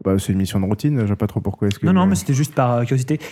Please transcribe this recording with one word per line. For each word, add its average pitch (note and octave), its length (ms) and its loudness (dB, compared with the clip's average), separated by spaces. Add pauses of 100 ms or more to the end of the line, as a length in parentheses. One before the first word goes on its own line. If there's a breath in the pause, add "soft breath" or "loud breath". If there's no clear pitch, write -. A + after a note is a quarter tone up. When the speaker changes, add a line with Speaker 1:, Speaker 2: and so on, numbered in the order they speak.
Speaker 1:
Bah, F#2+ 140 2
c'est G2 140 -2
une F#2+ 60 2
mission F#2+ 200 -2
de F#2+ 60 0
routine, C3 380 0
je - 20 0
vois G2+ 100 0
pas G#2 140 -2
trop - 120 -4
pourquoi G#2 280 -2
est-ce G2+ 100 -2
que - 80 -2
Speaker 2:
Non, F3 60 4
non, F#3 140 4
mais F#3+ 100 2
c'était D3 180 -2
juste C#3+ 220 0
par, B2 160 2
euh, A#2+ 80 2
curiosité. C3 380 0 (140)